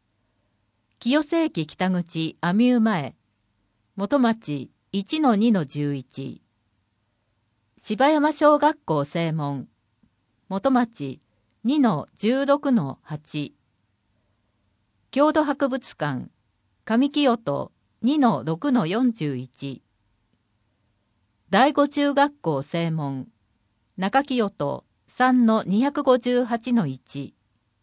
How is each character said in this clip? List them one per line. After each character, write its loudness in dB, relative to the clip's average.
清 2
瀬 -2
駅 -4
北 -2
口、 -4
ア -2
ミ 4
ュ 2
ー 2
前、 -2
元 0
町、 -2
一 -4
の 4
二 2
の 2
十 -4
一。 -10
柴 0
山 2
小 4
学 0
校 0
正 -2
門、 -4
元 0
町、 -2
二 2
の 2
十 0
六 2
の 0
八。 -10
郷 2
土 2
博 -2
物 -8
館、 -6
上 2
清 2
戸、 -6
二 2
の 2
六 -2
の 2
四 0
十 -4
一。 -12
第 4
五 2
中 0
学 2
校 -2
正 -4
門、 -6
中 0
清 -2
戸、 -6
三 2
の 4
二 0
百 -2
五 4
十 0
八 -6
の 2
一。 -12